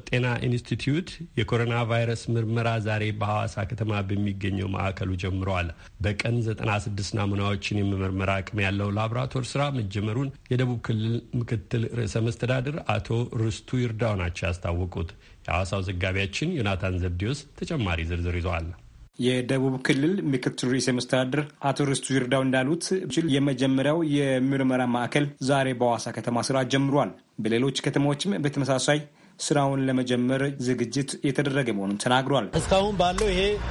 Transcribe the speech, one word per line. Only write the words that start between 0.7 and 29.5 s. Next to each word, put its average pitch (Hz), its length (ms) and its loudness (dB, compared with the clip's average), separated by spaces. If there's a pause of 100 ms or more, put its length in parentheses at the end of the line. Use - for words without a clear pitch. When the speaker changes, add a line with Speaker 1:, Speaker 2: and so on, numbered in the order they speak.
Speaker 1:
የኮሮና 117 400 0 (120)
ቫይረስ 117 400 0
ምርመራ 117 420 0 (100)
ዛሬ 107 340 0
በሐዋሳ 104 520 -2
ከተማ 107 380 -2
በሚገኘው 98 680 -2
ማዕከሉ 95 460 -2
ጀምረዋል። 92 520 -2 (320)
በቀን 107 420 0
ዘጠና 110 360 -2
ስድስት 101 360 -4
ናሙናዎችን 101 680 0
የመመርመር 95 500 0
አቅም 98 300 -2
ያለው 98 300 0
ላቦራቶሪ 117 560 -2
ስራ 139 260 -2
መጀመሩን 110 640 -2 (140)
የደቡብ 123 340 0
ክልል 110 340 0 (200)
ምክትል 117 560 -2
ርዕሰ 113 300 -2
መስተዳድር 123 640 -2
አቶ 104 220 0 (300)
ርስቱ 113 420 -2
ይርዳው 110 360 0
ናቸው 90 300 -2
ያስታወቁት። 87 640 -2 (320)
የሐዋሳው 92 420 -2
ዘጋቢያችን 98 680 -2
ዮናታን 95 460 0
ዘብዲዮስ 92 400 -2 (160)
ተጨማሪ 110 480 -2
ዝርዝር 85 320 -2
ይዘዋል። 82 320 -2 (500)
Speaker 2:
የደቡብ 127 640 2
ክልል 147 300 2 (120)
ምክትል 131 440 0
ርዕሰ 127 220 0
መስተዳድር 127 500 0 (220)
አቶ 139 220 2
ርስቱ 139 240 0
ይርዳው 131 340 2
እንዳሉት 131 420 2 (460)
የመጀመሪያው 135 680 2 (100)
የምርመራ 135 800 2
ማዕከል 120 400 2 (160)
ዛሬ 135 300 4
በሐዋሳ 117 400 0
ከተማ 113 300 -2
ስራ 131 240 0
ጀምሯል። 139 440 2 (280)
በሌሎች 117 440 0
ከተሞችም 143 600 2
በተመሳሳይ 139 580 2 (400)
ስራውን 139 440 2